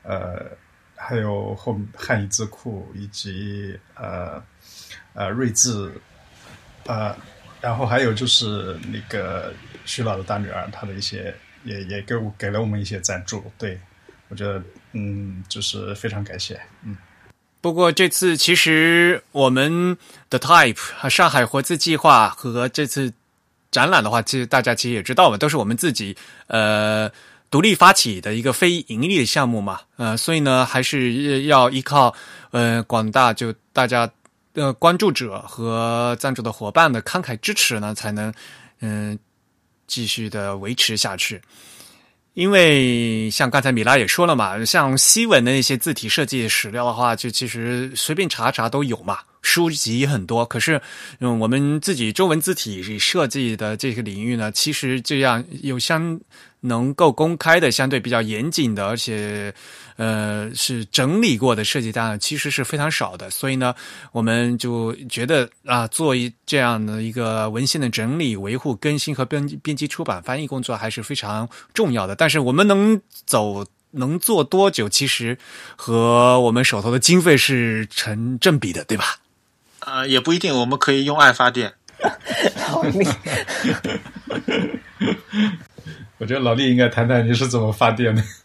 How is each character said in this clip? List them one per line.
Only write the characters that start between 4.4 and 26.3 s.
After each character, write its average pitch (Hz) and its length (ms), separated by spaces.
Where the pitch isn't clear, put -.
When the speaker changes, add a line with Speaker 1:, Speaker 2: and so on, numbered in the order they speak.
Speaker 1:
呃， 101 160
瑞 120 220
字， 104 400
呃， 107 300
然 117 160
后 131 80
还 120 160
有 117 120
就 120 140
是 101 500
那 110 160
个 92 460
徐 - 180
老 104 140
的 95 60
大 101 140
女 101 120
儿， 95 200
她 - 160
的 98 80
一 98 60
些， 98 340
也， 104 200
也 98 180
给 107 140
我， 107 220
给 101 120
了 104 100
我 113 60
们 107 160
一 - 20
些 98 160
赞 90 260
助。 107 160
对， 92 220
我 107 80
觉 98 80
得， 98 180
嗯， 101 560
就 107 140
是 101 340
非 110 140
常 101 160
感 92 120
谢， - 220
嗯。 101 140
Speaker 2:
不 170 120
过 175 160
这 175 180
次 170 280
其 170 200
实 165 680
我 135 180
们 170 480
The 127 100
Type 143 400
和 139 120
上 175 200
海 127 160
活 139 160
字 160 160
计 160 200
划 120 320
和 120 400
这 147 180
次 131 240
展 135 220
览 165 100
的 104 80
话， 113 120
其 131 180
实 123 60
大 131 160
家 120 120
其 120 160
实 120 60
也 98 80
知 127 100
道 175 160
嘛， 104 80
都 147 120
是 151 80
我 110 80
们 113 100
自 160 160
己， 101 240